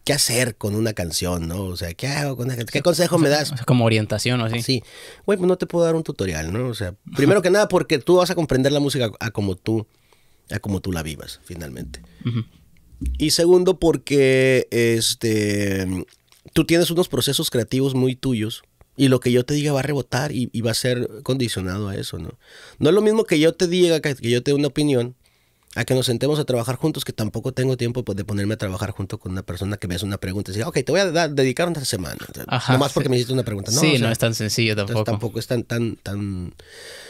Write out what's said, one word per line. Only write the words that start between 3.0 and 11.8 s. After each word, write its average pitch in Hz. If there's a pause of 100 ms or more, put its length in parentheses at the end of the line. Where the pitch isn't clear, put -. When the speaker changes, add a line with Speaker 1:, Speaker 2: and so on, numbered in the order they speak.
Speaker 1:
me 151
Speaker 2:
o 139
sea, 147
Speaker 1:
das? 147
Speaker 2:
o 139
sea, 117
como 123
orientación 113
o 113
así. 117
Speaker 1:
Sí. 131 (420)
Güey, 180
pues 180
no 180
te 170
puedo 170
dar 165
un 160
tutorial, 85
¿no? 120
O 120
sea, 98 (200)
primero 170
que 180
nada 202
porque 165
tú 175
vas 180
a 175
comprender 139
la 147
música 131
a 107
como 98
tú, 110 (640)
a 98
como 98
tú 95
la 82
vivas, -
finalmente. 67 (240)